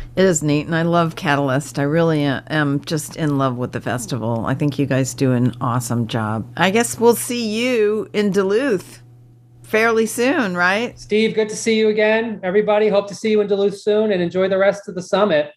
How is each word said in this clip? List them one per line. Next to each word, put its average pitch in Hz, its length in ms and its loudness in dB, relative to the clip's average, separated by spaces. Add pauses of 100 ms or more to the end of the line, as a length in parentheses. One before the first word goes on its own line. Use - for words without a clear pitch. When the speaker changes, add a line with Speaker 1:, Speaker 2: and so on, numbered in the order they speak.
(160)
Speaker 1:
It 190 100 4
is 175 180 2
neat, 147 220 0
and 165 100 -4
I 165 80 0
love 170 320 0
Catalyst. 143 640 -2
I 143 40 0
really 156 420 2
a-, 135 240 -2
am 143 360 0
just 151 300 -6
in 147 220 -2
love 131 200 0
with 123 140 -4
the 120 100 -6
festival. 113 640 -4
I - 80 0
think 139 240 -2
you 143 80 0
guys 131 280 0
do 135 180 2
an 123 300 2
awesome 120 460 -2
job. 110 380 -4 (120)
I 175 120 2
guess 233 300 -2
we'll 233 160 6
see 240 320 -6
you 220 680 0
in 208 180 0
Duluth 202 680 0 (600)
fairly 220 440 2
soon, 240 520 0
right? 196 420 0
Speaker 2:
Steve, 214 360 0
good 214 140 0
to 214 60 -8
see 220 220 0
you 220 120 4
again. 214 540 0
Everybody, 208 460 2
hope 202 200 2
to 180 60 -12
see 220 160 -2
you 214 100 4
in 202 60 0
Duluth 202 300 0
soon, 214 340 0
and 185 100 0
enjoy 180 280 0
the 190 80 0
rest 196 320 2
of 180 60 -10
the 180 60 -6
summit. 175 560 2